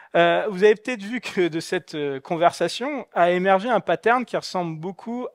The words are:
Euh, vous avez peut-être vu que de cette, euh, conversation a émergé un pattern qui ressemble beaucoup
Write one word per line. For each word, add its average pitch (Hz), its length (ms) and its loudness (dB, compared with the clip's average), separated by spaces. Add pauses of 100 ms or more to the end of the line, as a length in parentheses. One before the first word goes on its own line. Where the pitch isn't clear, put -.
(140)
Euh, 170 360 2
vous 190 160 2
avez 214 100 6
peut-être 233 260 -8
vu 220 200 -8
que 180 260 0
de 160 140 -6
cette, - 340 -8
euh, 143 240 -4
conversation 175 920 -2
a 175 180 4
émergé 190 380 2
un 220 100 2
pattern 226 460 0
qui - 100 -6
ressemble 170 420 -6
beaucoup 226 580 -10